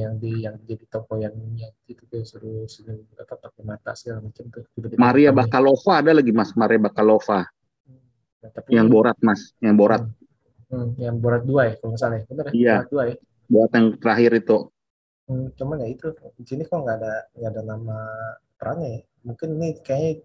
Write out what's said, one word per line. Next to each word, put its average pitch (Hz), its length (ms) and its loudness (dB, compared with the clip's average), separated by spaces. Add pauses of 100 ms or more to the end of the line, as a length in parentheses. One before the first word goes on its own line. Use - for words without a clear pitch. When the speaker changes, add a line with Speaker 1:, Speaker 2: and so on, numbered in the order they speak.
Speaker 1:
yang 113 80 -8
di, 113 140 -8 (100)
yang 107 240 -12
jadi 113 240 -12
tokoh 110 320 -8
yang, 107 160 -10 (160)
yang 113 160 -12 (160)
itu - 240 -20
tuh 113 160 -10
suruh 110 400 -14
senyum, 110 480 -18
apa, 107 240 -20
pakai - 240 -20
mata 107 320 -14
segala 110 320 -14
macam 117 240 -18
tuh. 117 240 -20
Tiba-tiba 113 240 -8
Speaker 2:
Maria 127 320 6
Speaker 1:
ketemu. 131 160 4
Speaker 2:
Bakalova 135 560 2
ada 156 100 4
lagi, 139 220 6
Mas, 107 240 0
Maria 110 240 2
Bakalova. 107 640 2 (400)
Speaker 1:
Hmm. - 160 -20 (400)
Nah, 110 80 -20
tapi - 240 -18
Speaker 2:
Yang 113 160 6
Borat, 110 320 6
Mas, 107 200 2 (200)
yang 104 160 4
Borat. 107 240 4
Speaker 1:
Hmm. 113 160 -10 (540)
Hmm, 123 260 -6
yang 120 240 -4
Borat 120 240 2
dua 135 240 2
ya, 107 80 -4
kalau 113 160 -8
nggak 117 80 -8
salah 117 160 -2
ya. 107 80 -10
Bener 147 180 -10
ya? 143 80 -8
Speaker 2:
Iya. 117 240 4
Speaker 1:
Borat 120 140 -2
dua 139 160 -2
ya. 120 100 -4 (300)
Speaker 2:
Borat 113 320 4
yang 113 100 6 (140)
terakhir 117 320 4
itu. 107 240 2 (720)
Speaker 1:
Hmm, 131 240 -6
cuman 143 260 -8
ya 113 80 -8
itu, 131 200 -12 (260)
di 120 100 -20
sini 131 220 -10
kok 165 160 -6
nggak 113 160 -4
ada, 110 160 -8 (180)
nggak 113 220 -10
ada 110 80 -10
nama 110 360 -10 (600)
perannya 143 320 -6
ya. 113 120 -10 (200)
Mungkin 120 320 -10
ini 160 140 -4 (120)
kayaknya 151 320 -2 (120)